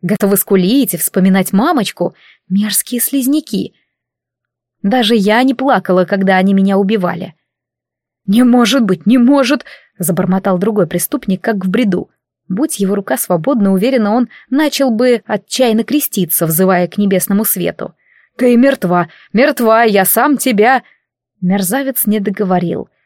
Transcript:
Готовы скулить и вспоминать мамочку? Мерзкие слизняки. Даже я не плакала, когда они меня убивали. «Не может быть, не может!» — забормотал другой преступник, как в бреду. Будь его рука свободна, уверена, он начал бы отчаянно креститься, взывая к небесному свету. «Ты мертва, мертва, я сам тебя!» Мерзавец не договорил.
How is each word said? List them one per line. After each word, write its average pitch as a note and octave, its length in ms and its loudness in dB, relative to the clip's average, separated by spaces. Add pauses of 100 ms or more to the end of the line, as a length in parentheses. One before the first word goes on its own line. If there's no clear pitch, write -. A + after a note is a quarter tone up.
Готовы G3 340 0
скулить G3 580 0
и - 20 -8
вспоминать F#3+ 560 0
мамочку? G#3+ 640 -2 (320)
Мерзкие G#3 520 -4
слизняки. C#4 720 -4 (1120)
Даже A3+ 320 0
я G#3+ 300 2
не C4+ 100 2
плакала, F#3+ 520 0
когда G3 320 0
они G3 160 2
меня G3 220 2
убивали. F#3 600 -2 (880)
«Не G#3+ 160 2
может A#3+ 400 2
быть, F#3+ 240 -2
не A#3+ 100 4
может!» — C4+ 480 2 (340)
забормотал F#3 600 0
другой G3+ 300 0
преступник, F#3 520 -4
как G#3 240 -4
в F#3+ 60 -2
бреду. G3+ 400 -2 (400)
Будь A3 300 -4
его G3 160 0
рука G3+ 200 -4
свободна, G3 560 0
уверена, G#3+ 400 0
он A#3+ 160 0 (220)
начал C#4 400 0
бы A#3+ 340 0
отчаянно A3 600 -2
креститься, F#3+ 600 -2
взывая F3+ 420 0
к - 100 -8
небесному G3 460 0
свету. E3+ 500 -6 (420)
«Ты B3 200 4
мертва, F#3 520 2 (240)
мертва, A#3 520 2
я G3+ 200 2
сам B3+ 320 0
тебя!» B3 460 2 (580)
Мерзавец G3+ 680 -2
не G#3+ 120 0
договорил. F#3 680 -4 (180)